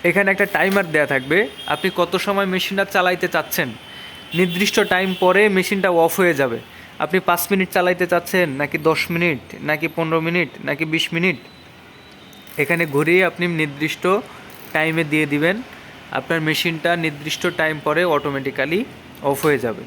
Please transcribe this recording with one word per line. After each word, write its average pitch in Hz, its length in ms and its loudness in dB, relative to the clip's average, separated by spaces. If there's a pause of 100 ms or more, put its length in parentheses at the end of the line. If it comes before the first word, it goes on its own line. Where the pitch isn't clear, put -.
এখানে 190 260 4
একটা 196 160 2
টাইমার 180 460 2
দেয়া 151 140 4
থাকবে, 147 420 2 (180)
আপনি 165 300 0
কত 175 200 0
সময় 196 300 0
মেশিনটা 190 380 0
চালাইতে 180 440 2
চাচ্ছেন। 156 400 -2 (640)
নির্দিষ্ট 180 460 2
টাইম 190 400 2
পরে 185 280 6
মেশিনটা 190 420 2
অফ 165 300 4
হয়ে 175 140 4
যাবে। 127 240 0 (400)
আপনি 160 220 0
পাঁচ 175 300 0
মিনিট 190 200 2
চালাইতে 180 360 2
চাচ্ছেন, 175 440 2
নাকি 143 280 -4
দশ 156 320 0
মিনিট, 170 280 0 (240)
নাকি 151 260 -2
পনেরো 160 320 -2
মিনিট, 165 280 -2 (160)
নাকি 147 200 -4
বিশ 156 280 -2
মিনিট, 170 240 0 (1200)
এখানে 165 280 0
ঘুরিয়ে 156 380 2
আপনি 175 220 -2
নির্দিষ্ট 156 600 -4 (680)
টাইমে 160 320 0
দিয়ে 151 220 0
দিবেন, 160 360 0 (480)
আপনার 160 300 -2
মেশিনটা 160 560 0
নির্দিষ্ট 156 500 -4 (100)
টাইম 156 280 0
পরে 156 200 2
অটোমেটিক্যালি 143 800 0 (380)
অফ 139 220 0
হয়ে 143 140 4
যাবে। 113 280 -4